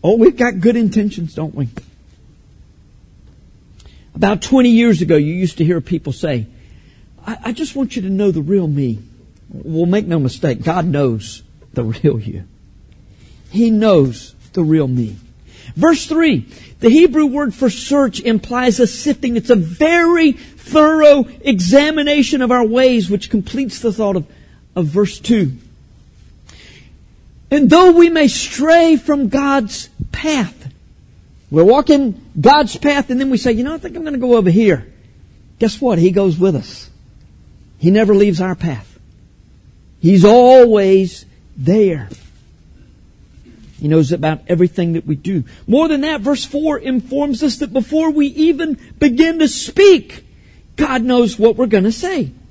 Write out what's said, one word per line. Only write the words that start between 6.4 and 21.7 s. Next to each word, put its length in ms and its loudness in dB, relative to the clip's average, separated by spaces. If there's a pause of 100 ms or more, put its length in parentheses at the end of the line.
"I, 100 -10 (100)
I 60 -8
just 240 -10
want 200 -6
you 60 -6
to 80 -6
know 200 0
the 120 -4
real 240 -2
me." 320 -4 (500)
Well, 380 -6
make 200 -2
no 120 -2
mistake, 440 -4
God 240 -4
knows 560 -4 (300)
the 120 -6
real 360 -2
you. 240 -12 (1040)
He 200 0
knows 640 0 (180)
the 100 -4
real 260 0
me. 280 -6 (600)
Verse 300 0
three, 400 -2 (340)
the 100 4
Hebrew 360 4
word 280 -4
for 160 -2
search 500 -2
implies 600 -2
a 60 4
sifting. 500 -4
It's 140 -6
a 60 6
very 760 0
thorough 960 2 (140)
examination 1000 0